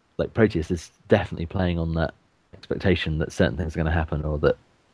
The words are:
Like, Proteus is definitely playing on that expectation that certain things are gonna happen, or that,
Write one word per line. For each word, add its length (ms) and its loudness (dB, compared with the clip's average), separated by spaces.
Like, 160 -4
Proteus 380 2
is 200 -6
definitely 360 2
playing 340 0
on 160 -2
that 180 0
expectation 640 0
that 140 -2
certain 240 2
things 180 -6
are 40 -4
gonna 120 0
happen, 320 -2
or 160 -2
that, 180 2